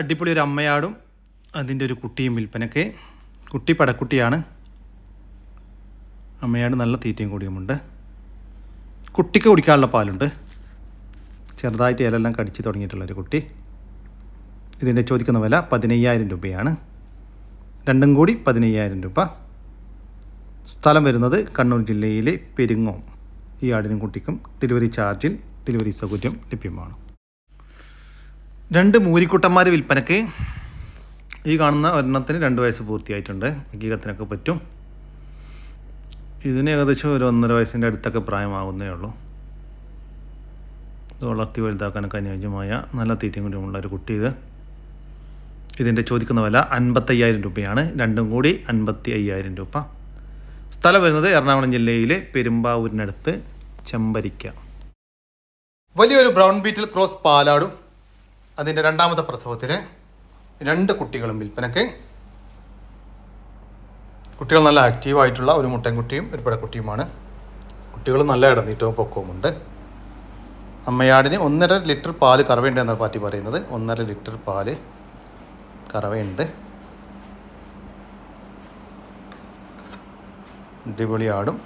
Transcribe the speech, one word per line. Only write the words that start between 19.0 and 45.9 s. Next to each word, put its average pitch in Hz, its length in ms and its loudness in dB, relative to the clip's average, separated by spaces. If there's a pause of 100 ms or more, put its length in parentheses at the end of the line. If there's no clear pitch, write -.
രൂപ. 92 140 -4 (1500)
സ്ഥലം 151 360 6
വരുന്നത് 123 280 2 (220)
കണ്ണൂർ 123 220 2 (100)
ജില്ലയിലെ 110 440 0 (220)
പെരിങ്ങോം. 110 420 0 (640)
ഈ 127 140 0
ആടിനും 107 260 -2
കുട്ടിക്കും - 340 -6 (240)
ഡെലിവറി 120 360 2
ചാർജിൽ 104 360 -2 (340)
ഡെലിവറി 110 340 -2
സൗകര്യം 98 340 -4 (160)
ലഭ്യമാണ്. 90 440 -10 (1800)
രണ്ട് 196 200 8 (100)
മൂരിക്കുട്ടന്മാർ 180 680 4
വിൽപ്പനയ്ക്ക്. 143 460 2 (1300)
ഈ 165 80 2
കാണുന്ന 147 360 2
ഒരെണ്ണത്തിന് 135 480 0
രണ്ട് 127 180 2
വയസ്സ് 117 260 0
പൂർത്തിയായിട്ടുണ്ട്. 104 580 -6 (260)
ഹക്കീകത്തിനൊക്കെ 107 600 -6
പറ്റും. 156 260 -4 (1900)
ഇതിന് 131 240 0
ഏകദേശം 143 440 2
ഒരു 127 120 2
ഒന്നര 117 280 4
വയസ്സിൻ്റെ 117 320 0
അടുത്തൊക്കെ 107 380 -4
പ്രായമാകുന്നേ 98 680 -4
ഉള്ളൂ. 95 140 -10 (2000)
ഇത് - 160 -14
വളർത്തി 110 360 -4
വലുതാക്കാനൊക്കെ 101 560 -4
അനുയോജ്യമായ 98 480 -6 (300)
നല്ല 113 220 0
തീറ്റയും 101 260 -4
കുടിയുമുള്ള 98 340 -8
ഒരു 98 120 -8
കുട്ടി 101 260 -8
ഇത്. 117 100 0 (1500)
ഇതിൻ്റെ 117 280 2